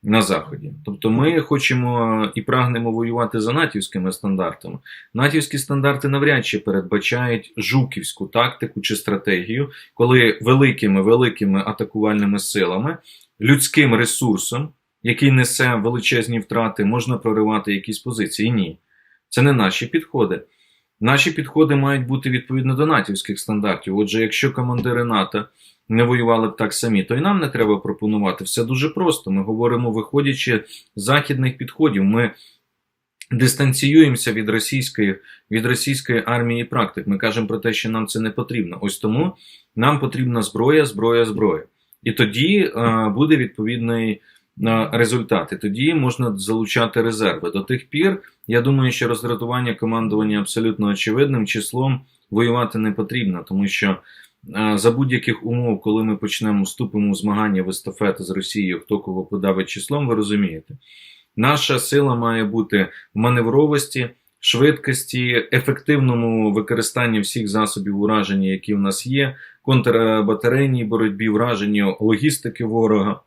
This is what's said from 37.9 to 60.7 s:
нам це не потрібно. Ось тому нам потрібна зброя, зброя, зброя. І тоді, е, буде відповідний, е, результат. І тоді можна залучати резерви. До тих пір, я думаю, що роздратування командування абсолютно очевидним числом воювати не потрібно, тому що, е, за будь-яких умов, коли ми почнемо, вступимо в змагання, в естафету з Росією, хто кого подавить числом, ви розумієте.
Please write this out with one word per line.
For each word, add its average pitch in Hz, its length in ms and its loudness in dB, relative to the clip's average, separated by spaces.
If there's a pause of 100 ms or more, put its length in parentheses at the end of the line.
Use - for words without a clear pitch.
нам 110 160 -2
це 110 140 -4
не 110 100 -2
потрібно. 107 500 -6
Ось 101 180 -4
тому 131 380 0 (400)
нам 135 240 2
потрібна 123 420 -2
зброя, 135 420 4
зброя, 117 400 2
зброя. 101 380 0 (400)
І 117 100 -2
тоді, 139 640 2
е, 113 320 0
буде 143 280 2
відповідний, 113 840 -2 (440)
е, 113 280 0
результат. 113 600 0
І 95 40 -10
тоді 120 380 -2
можна 123 420 0
залучати 110 640 -2
резерви. 98 480 0
До 98 100 -4
тих 127 260 -6
пір, 190 360 0 (240)
я 117 140 2
думаю, 131 320 2
що 120 160 -2
роздратування 117 640 -2
командування 107 680 0
абсолютно 107 460 -2
очевидним 110 600 2
числом 127 540 -2 (300)
воювати 117 480 0
не 107 140 0
потрібно, 98 560 -4
тому 98 180 0
що, 95 300 0 (600)
е, 107 220 0
за 107 120 4
будь-яких 123 560 -2
умов, 120 340 -2
коли 110 240 0
ми 110 120 0
почнемо, 104 460 -2
вступимо 104 500 -2
в - 20 2
змагання, 101 480 0
в 92 60 -4
естафету - 560 -4
з 90 60 -10
Росією, 95 500 -4
хто 104 180 -4
кого 92 260 -6
подавить 95 440 -2
числом, 143 400 -4
ви 117 60 0
розумієте. 101 600 -2 (640)